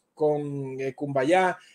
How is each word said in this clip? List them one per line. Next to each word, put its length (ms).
con, 640
eh, 140
Cumbayá, 640